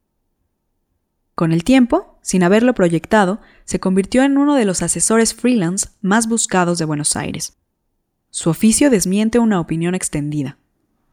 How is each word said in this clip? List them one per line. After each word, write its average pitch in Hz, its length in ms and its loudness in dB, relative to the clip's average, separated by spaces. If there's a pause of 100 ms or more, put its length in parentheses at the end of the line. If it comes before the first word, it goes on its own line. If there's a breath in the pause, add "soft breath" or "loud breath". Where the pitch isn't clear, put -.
(1300)
Con 165 200 -2
el 170 100 0
tiempo, 262 580 0
sin 185 220 0
haberlo 226 320 2
proyectado, 185 640 0 (240 soft breath)
se - 160 -6
convirtió 196 440 0
en 277 140 2
uno 285 180 2
de 240 100 2
los 180 160 -2
asesores 220 520 0
freelance 196 540 -2 (140)
más 220 260 0
buscados 180 500 0
de 165 80 -4
Buenos 151 300 -2
Aires. - 420 -8 (720)
Su - 200 -6
oficio 220 400 2
desmiente 214 500 0
una 214 220 2
opinión 165 340 -4
extendida, 147 640 -6 (560)